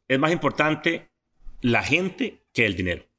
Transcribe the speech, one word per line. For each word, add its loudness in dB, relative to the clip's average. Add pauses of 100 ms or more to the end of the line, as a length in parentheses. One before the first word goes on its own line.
es 2
más 4
importante 0 (500)
la 2
gente -4
que 2
el 0
dinero. -4 (140)